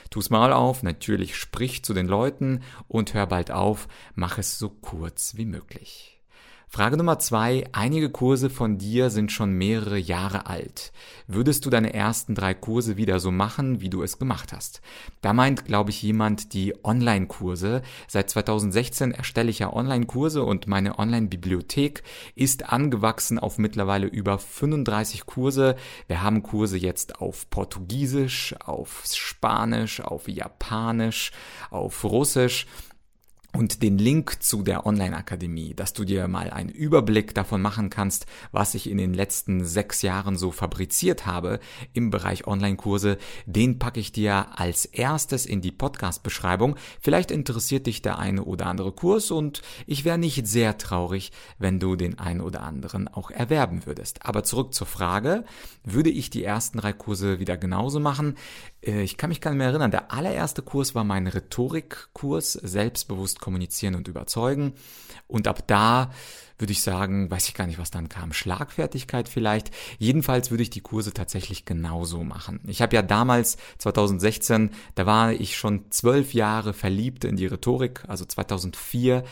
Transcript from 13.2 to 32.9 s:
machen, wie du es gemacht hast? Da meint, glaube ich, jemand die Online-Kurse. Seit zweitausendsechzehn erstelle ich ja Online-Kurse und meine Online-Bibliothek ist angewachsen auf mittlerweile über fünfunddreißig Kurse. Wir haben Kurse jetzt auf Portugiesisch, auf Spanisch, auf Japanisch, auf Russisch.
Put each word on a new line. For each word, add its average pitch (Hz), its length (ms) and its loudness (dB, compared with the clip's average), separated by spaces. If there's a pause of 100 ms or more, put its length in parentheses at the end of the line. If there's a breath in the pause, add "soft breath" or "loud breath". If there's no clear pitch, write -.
machen, 113 480 0
wie 92 100 -4
du 92 140 -2
es - 160 -6
gemacht 131 320 -4
hast? - 280 -12 (400 loud breath)
Da 101 120 2
meint, 127 320 4
glaube 104 260 2
ich, - 100 -6
jemand 107 520 2
die 98 200 0 (120)
Online-Kurse. 104 1000 0 (240 loud breath)
Seit - 240 0
zweitausendsechzehn 107 800 2
erstelle 117 400 0
ich - 80 -4
ja 98 140 -2
Online-Kurse 131 720 0
und 101 240 0
meine 98 320 2
Online-Bibliothek 104 1040 0 (320 loud breath)
ist - 360 0
angewachsen 113 680 2
auf - 180 -2
mittlerweile 101 480 2
über 98 320 0
fünfunddreißig 110 880 -2
Kurse. 131 480 4 (320 loud breath)
Wir 85 160 0
haben 107 220 4
Kurse 104 340 0
jetzt - 420 -2
auf - 300 -6
Portugiesisch, 127 1040 -2 (100)
auf - 380 -8 (100)
Spanisch, 110 880 0
auf - 280 -6
Japanisch, 113 1040 -2 (380 loud breath)
auf 95 340 -4
Russisch. 123 640 4 (840 loud breath)